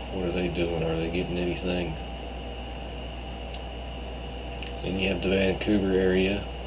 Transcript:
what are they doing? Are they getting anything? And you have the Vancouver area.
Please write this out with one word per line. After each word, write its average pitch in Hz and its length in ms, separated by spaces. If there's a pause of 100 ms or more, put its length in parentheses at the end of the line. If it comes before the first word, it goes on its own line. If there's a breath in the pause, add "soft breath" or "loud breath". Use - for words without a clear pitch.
(140)
what 92 100
are 90 80
they 180 180
doing? 85 340
Are 82 120
they 82 140
getting 87 300
anything? 87 560 (3000)
And 92 180
you 95 80
have 92 140
the 95 60
Vancouver 95 640
area. 95 520 (220)